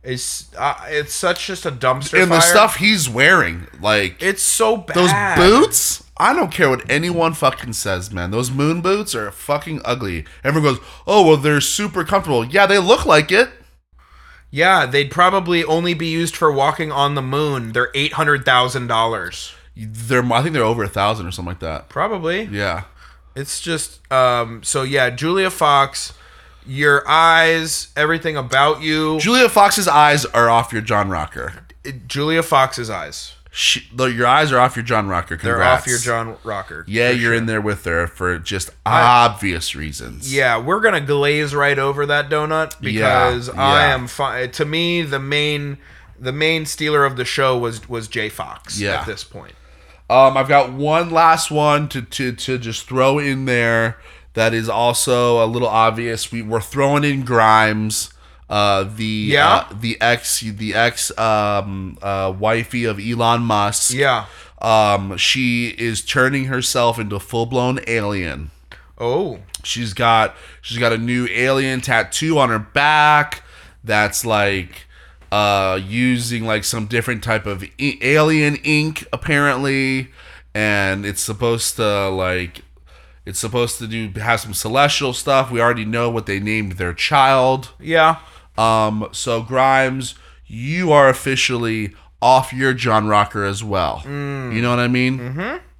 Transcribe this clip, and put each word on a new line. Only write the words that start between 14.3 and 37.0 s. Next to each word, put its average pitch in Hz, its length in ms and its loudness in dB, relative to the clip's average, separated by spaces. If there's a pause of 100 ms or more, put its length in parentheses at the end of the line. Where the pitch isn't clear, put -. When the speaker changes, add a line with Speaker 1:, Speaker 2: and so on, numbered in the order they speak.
Speaker 1:
Yeah, 165 340 2
they'd 139 260 0
probably 175 520 2
only 170 300 0
be 165 140 -4
used 160 280 -2
for 160 160 2
walking 151 400 0
on 143 240 0
the 143 60 -2
moon. 131 520 -4
They're 123 200 0
eight 143 200 -2
hundred 143 320 0
thousand 127 420 2
dollars. 113 680 -2 (220)
Speaker 2:
They're, 117 560 -2
I 120 100 2
think 160 120 -2
they're 131 100 0
over 113 200 0
a 98 40 -4
thousand 101 400 -2
or 87 40 -8
something 87 200 -10
like 87 80 -12
that. 80 300 -10
Speaker 1:
Probably. 180 560 -4
Speaker 2:
Yeah. 101 380 -4 (520)
Speaker 1:
It's 139 240 -8
just, - 400 -8 (140)
um, 120 500 0
so 135 200 -2
yeah, 135 260 2
Julia 170 400 -2
Fox, 139 640 0 (520)
your 143 440 2
eyes, 165 880 4
everything 156 400 -2
about 139 440 2
you. 156 380 -2
Speaker 2:
Julia 233 300 4
Fox's 202 400 4
eyes 147 380 4
are 117 220 4
off 117 220 2
your 110 100 -4
John 104 280 0
Rocker. 78 560 -8 (180)
Speaker 1:
It, 127 240 -14
Julia 151 340 -2
Fox's 131 480 0
eyes. 78 440 -12 (180)
Speaker 2:
She, - 420 -2
the, 127 120 0
your 120 220 0
eyes 143 260 4
are 123 60 4
off 127 180 4
your 117 60 -6
John 110 260 0
Rocker. 85 260 -4
Speaker 1:
They're 117 200 -4
Speaker 2:
Congrats. 90 280 2
Speaker 1:
off - 40 -8
your 123 120 0
John 117 460 -4
Rocker, 95 420 -10
Speaker 2:
Yeah, 113 220 2